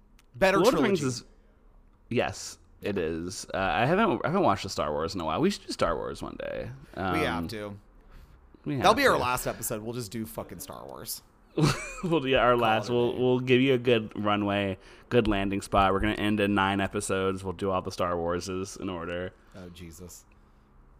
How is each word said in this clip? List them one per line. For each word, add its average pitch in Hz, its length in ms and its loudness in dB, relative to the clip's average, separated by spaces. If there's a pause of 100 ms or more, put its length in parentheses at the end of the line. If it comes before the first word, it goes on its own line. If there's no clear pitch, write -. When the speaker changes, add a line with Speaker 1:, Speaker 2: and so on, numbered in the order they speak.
(340)
Speaker 1:
Better 185 220 4
Speaker 2:
Lord 190 120 6
of 269 120 6
the 254 60 4
Speaker 1:
trilogy. 190 180 2
Speaker 2:
Rings 127 140 -2
is, - 60 -16 (840)
yes, - 500 -4 (240)
it 101 160 -4
is. 85 540 -4
Uh, - 60 -2
I 95 280 2
haven't, 175 380 2
I - 40 0
haven't 185 140 0
watched 101 220 2
a 98 40 -8
Star 76 220 -2
Wars 76 240 -2
in 92 60 -6
a 82 40 -6
while. 80 160 -2
We 180 100 2
should - 160 -6
do - 60 -10
Star 87 240 0
Wars 60 260 -8
one - 160 -10
day. 50 320 -8 (260)
Speaker 1:
We 87 60 -6
have 95 360 -2
Speaker 2:
Um, 82 100 -6
Speaker 1:
to. 104 280 -10 (880)
Speaker 2:
we 147 120 -4
Speaker 1:
That'll 175 160 6
Speaker 2:
have 220 40 0
Speaker 1:
be 277 100 4
our 196 100 6
Speaker 2:
to. - 40 2
Speaker 1:
last 123 260 -2
episode. 110 360 -6
We'll 117 120 -8
just 120 160 -8
do 113 160 -6
fucking 98 340 -12
Star 60 260 -16
Wars. 67 360 -12 (340)
Speaker 2:
<laughs> - 60 2 (400)
We'll 165 180 2
do 131 160 2
our 120 160 6
Speaker 1:
Call 120 100 4
Speaker 2:
last. 110 260 2
Speaker 1:
it 123 40 -2
a - 20 4
Speaker 2:
We'll, 120 180 2
Speaker 1:
day. - 60 -6
Speaker 2:
we'll 127 220 4
give 127 200 4
you 135 140 4
a 123 40 4
good 117 380 2
runway, 101 640 0 (320)
good 120 180 4
landing 98 320 0
spot. 98 320 4
We're 98 80 2
gonna 107 140 0
end 104 260 0
in 101 140 2
nine 98 260 4
episodes. 95 640 -2
We'll 92 80 -4
do 95 180 -4
all 90 120 0
the 92 100 -8
Star 90 240 -2
Warses 90 640 -4
in 95 80 -6
order. 87 440 -6 (220)
Speaker 1:
Oh, 92 200 -16
Jesus. 85 500 -18 (760)